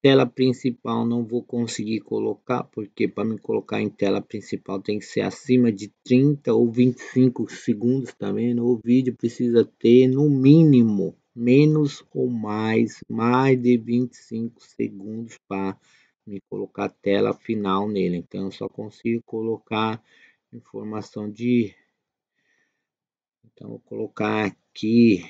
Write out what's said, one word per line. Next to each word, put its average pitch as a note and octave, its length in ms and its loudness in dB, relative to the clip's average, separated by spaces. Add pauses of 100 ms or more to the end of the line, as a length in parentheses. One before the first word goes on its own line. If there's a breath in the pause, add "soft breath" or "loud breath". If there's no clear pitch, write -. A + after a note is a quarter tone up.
Tela C3+ 240 4
principal A#2+ 800 -4
não A#2+ 180 -2
vou A#2 200 -6
conseguir A2+ 560 -6
colocar, A2 640 -6
porque G#2 440 -6
pra G#2 160 -6
me A2 140 -4
colocar G#2+ 420 -6
em G#2+ 100 -2
tela G2+ 300 -2
principal G2 640 -10
tem G#2 160 -6
que G2+ 80 -12
ser - 160 -6
acima A#2+ 500 0
de G2+ 180 -10 (140)
trinta C3 500 2
ou A#2 180 2
vinte B2 260 2
e - 140 -18
cinco B2+ 360 0
segundos, A#2+ 680 -4
tá G2+ 160 -8
vendo? A#2 340 -2
O B2 180 2
vídeo B2 320 2
precisa A#2 480 0
ter, B2 440 4
no C3+ 200 2
mínimo, C3 880 6 (200)
menos C#3+ 760 2
ou B2+ 160 -2
mais, A2 800 -2
mais B2 540 2
de B2 160 2
vinte A#2+ 360 -2
e - 40 -20
cinco A#2 460 -10
segundos A2 760 -10 (100)
pra G2 320 -6 (460)
me G2+ 240 -14
colocar G2+ 360 -10
a F#2+ 40 -6
tela G2+ 440 -2
final G2+ 540 -4
nele. F#2 300 -2
Então, F#2+ 280 -10
eu F#2+ 60 -8
só G#2+ 160 -12
consigo A2+ 560 -8
colocar A2 800 -6 (480 soft breath)
informação G#2+ 800 -12
de, A#2 440 -2 (1700)
então, A#2 260 -20
vou A2+ 100 -16
colocar G#2+ 680 -6
aqui A2 840 2